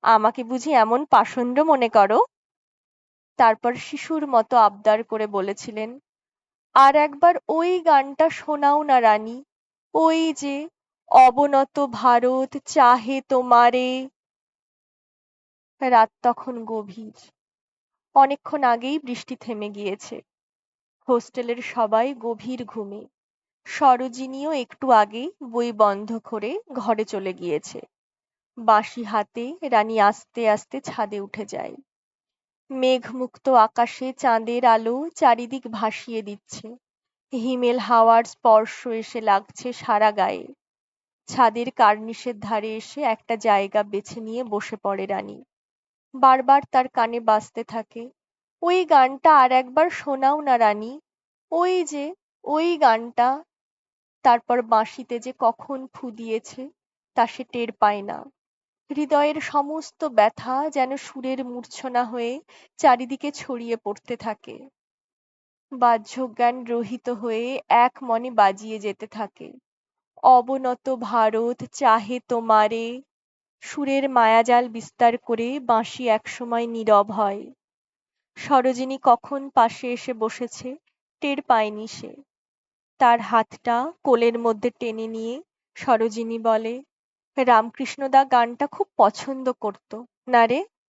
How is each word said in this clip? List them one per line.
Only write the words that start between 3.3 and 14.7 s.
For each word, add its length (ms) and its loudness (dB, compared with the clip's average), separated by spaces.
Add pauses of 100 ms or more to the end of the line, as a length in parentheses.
তারপর 380 2
শিশুর 520 -8
মতো 300 2
আবদার 480 2
করে 220 -6
বলেছিলেন, 720 -8 (760)
"আর 220 6
একবার 380 4 (140)
ওই 320 -2
গানটা 500 2
শোনাও 520 -2
না 180 4
রানী, 440 0 (500)
ওই 420 2
যে 320 -8 (400)
অবনত 760 4
ভারত 720 0 (100)
চাহে 600 4
তোমারে।" 800 2 (1700)